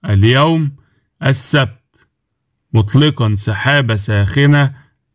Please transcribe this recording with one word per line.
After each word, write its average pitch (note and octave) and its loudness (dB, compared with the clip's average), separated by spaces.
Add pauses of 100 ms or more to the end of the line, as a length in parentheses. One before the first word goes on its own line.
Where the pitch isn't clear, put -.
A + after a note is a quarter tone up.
اليوم C#3+ 2 (540)
السبت - -4 (680)
مطلقا A#2 0
سحابة A2+ -2
ساخنة C#3 0 (420)